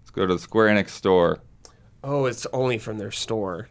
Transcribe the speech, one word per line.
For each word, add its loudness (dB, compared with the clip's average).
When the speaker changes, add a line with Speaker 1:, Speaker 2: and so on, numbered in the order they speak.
Speaker 1:
Let's -20
go -2
to 0
the -6
Square 2
Enix 0
store. 4
Speaker 2:
Oh, -2
it's -4
only 0
from -10
their -8
store. -6